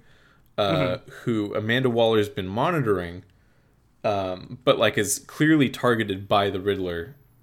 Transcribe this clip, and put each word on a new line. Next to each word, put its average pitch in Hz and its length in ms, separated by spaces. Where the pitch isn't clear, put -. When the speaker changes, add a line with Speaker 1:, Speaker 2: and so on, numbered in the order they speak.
Speaker 1:
uh, 101 140
Speaker 2:
Mm-hmm. - 140
Speaker 1:
who 104 320
Amanda 117 340
Waller's 113 400
been 95 200
monitoring, 104 720
um, 98 640
but, 135 140
like, 107 200
is 98 220
clearly 151 480
targeted 107 580
by 101 240
the 95 100
Riddler. 92 540